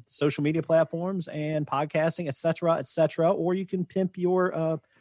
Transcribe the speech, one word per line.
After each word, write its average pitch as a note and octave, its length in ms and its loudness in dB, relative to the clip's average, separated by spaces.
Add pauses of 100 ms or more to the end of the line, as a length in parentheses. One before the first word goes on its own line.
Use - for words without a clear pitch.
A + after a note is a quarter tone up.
social D3 360 0
media D#3 180 0
platforms E3 640 0
and D3+ 400 -4
podcasting, D#3 640 -2
et - 80 -6
cetera, E3 400 0
et C3 100 -6
cetera. E3 440 2
Or F3 220 0
you F#3+ 120 -2
can F3+ 200 -4
pimp F#3+ 320 -2
your, F3+ 380 2
uh, D#3+ 220 -2 (240)